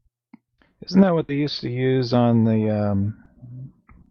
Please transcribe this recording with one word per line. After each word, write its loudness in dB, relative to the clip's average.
Isn't 2
that 6
what -2
they -6
used -4
to -8
use 0
on 4
the, 2
um, -2